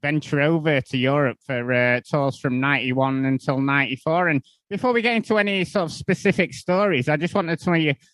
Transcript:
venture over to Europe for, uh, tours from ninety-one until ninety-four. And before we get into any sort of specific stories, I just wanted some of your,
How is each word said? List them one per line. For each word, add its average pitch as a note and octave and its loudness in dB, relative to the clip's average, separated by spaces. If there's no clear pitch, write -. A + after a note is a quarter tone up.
venture D3 -2
over D3+ 2
to C3 -4
Europe C3 0
for, B2 -4
uh, B2 2
tours C#3 -2
from B2+ -2
ninety-one C3+ 0
until C3+ 0
ninety-four. C#3 0
And C#3+ 0
before A#3+ -2
we A#3+ 2
get A#3 0
into A3 0
any G3+ 0
sort F#3 -2
of D#3 -6
specific - -2
stories, F3+ 0
I D3+ 2
just D#3+ -2
wanted E3+ -2
some F3+ -2
of E3 2
your, D3+ 2